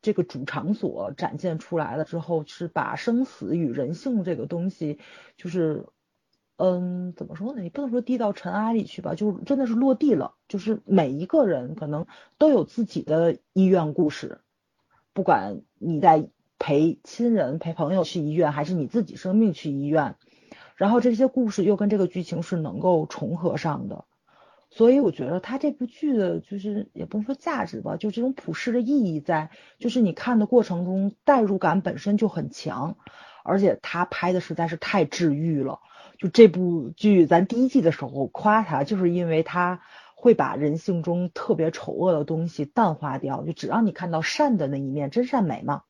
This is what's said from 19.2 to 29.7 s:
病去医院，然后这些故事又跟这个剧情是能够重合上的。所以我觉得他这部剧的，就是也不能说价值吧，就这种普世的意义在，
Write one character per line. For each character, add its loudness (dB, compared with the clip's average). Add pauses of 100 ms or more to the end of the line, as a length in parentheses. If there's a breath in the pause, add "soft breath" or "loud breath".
病 4
去 -8
医 -4
院， 0 (640 loud breath)
然 2
后 4
这 2
些 4
故 0
事 0
又 4
跟 0
这 2
个 2
剧 -6
情 -6
是 -4
能 -6
够 2
重 -6
合 -2
上 -4
的。 -12 (680 soft breath)
所 6
以 6
我 2
觉 -6
得 -2
他 -8
这 -2
部 -8
剧 -4
的， 0
就 -10
是 -6
也 -8
不 -6
能 -4
说 -6
价 -6
值 -10
吧， -6
就 -4
这 -4
种 0
普 -8
世 -4
的 0
意 0
义 -4
在， -4 (300 loud breath)